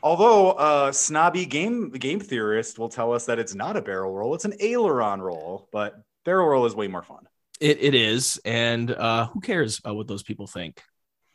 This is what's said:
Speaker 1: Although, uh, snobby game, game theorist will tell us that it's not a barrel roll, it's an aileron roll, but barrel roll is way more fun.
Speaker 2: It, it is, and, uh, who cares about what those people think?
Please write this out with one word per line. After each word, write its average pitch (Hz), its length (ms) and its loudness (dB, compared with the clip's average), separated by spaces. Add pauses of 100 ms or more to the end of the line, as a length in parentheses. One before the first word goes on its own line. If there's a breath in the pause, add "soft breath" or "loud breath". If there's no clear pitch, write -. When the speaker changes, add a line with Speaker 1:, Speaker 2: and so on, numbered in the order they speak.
Speaker 1:
Although, 190 520 6
uh, 143 380 2
snobby 170 540 0
game, 170 460 -4
game 131 280 -4
theorist 110 600 -2
will 113 100 -4
tell 117 240 -2
us 120 140 -2
that 117 100 -2
it's 113 160 -6
not 147 240 -6
a - 60 -6
barrel 95 320 -4
roll, 113 180 -2
it's 165 120 -6
an 208 140 -6
aileron 156 640 0
roll, 90 500 -10
but 104 300 -6 (240)
barrel 180 220 4
roll 135 180 4
is 117 80 0
way 104 140 -4
more 90 160 -8
fun. - 240 -20 (340)
Speaker 2:
It, 151 200 4
it 139 120 4
is, 117 500 2
and, 117 460 0
uh, 113 380 0
who 190 140 -8
cares 156 360 -2
about 107 180 -8
what 107 120 -8
those 98 160 -10
people 101 240 -12
think? 82 340 -12 (540)